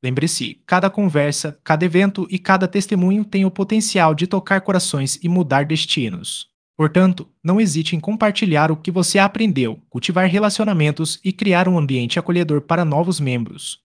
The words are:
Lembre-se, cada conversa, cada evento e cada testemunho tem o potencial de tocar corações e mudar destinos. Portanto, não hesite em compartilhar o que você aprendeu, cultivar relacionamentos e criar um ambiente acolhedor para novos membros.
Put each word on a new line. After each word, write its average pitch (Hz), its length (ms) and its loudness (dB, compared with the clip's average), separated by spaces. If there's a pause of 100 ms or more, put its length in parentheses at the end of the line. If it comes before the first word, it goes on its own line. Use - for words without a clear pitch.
Lembre-se, 131 600 -4
cada 185 240 2
conversa, 147 720 -2
cada 156 220 0
evento 185 440 2
e 185 80 -6
cada 185 300 2
testemunho 190 580 0
tem 196 200 0
o 190 80 2
potencial 190 640 2
de 170 100 0
tocar 190 340 0
corações 175 640 -2
e 170 60 -2
mudar 143 360 2
destinos. 131 840 -4 (280)
Portanto, 180 520 2 (140)
não 185 180 0
hesite 165 340 0
em 156 60 -2
compartilhar 196 720 0
o 156 40 0
que 156 140 -6
você 180 300 2
aprendeu, 190 580 0 (100)
cultivar 180 400 -2
relacionamentos 180 960 0
e 185 80 -2
criar 185 360 2
um 180 100 2
ambiente 131 400 -2
acolhedor 165 440 0
para 165 220 0
novos 160 360 0
membros. 123 580 -6 (100)